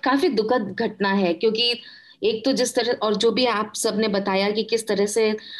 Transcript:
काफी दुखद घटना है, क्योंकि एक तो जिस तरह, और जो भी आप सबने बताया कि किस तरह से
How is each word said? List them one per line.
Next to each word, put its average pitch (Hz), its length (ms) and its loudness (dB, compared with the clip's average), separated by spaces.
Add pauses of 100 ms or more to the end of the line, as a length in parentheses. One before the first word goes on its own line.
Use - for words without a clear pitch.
काफी 277 260 2
दुखद 220 500 0
घटना 208 300 -2
है, 190 240 2
क्योंकि 226 480 0 (420)
एक 220 220 -2
तो 269 60 4
जिस 247 240 -2
तरह, 240 160 0
और 220 240 0
जो 220 160 2
भी 254 140 2
आप 214 300 0
सबने 220 320 -2
बताया 196 440 0
कि 214 120 -2
किस 220 240 -2
तरह 202 180 2
से 214 320 2 (220)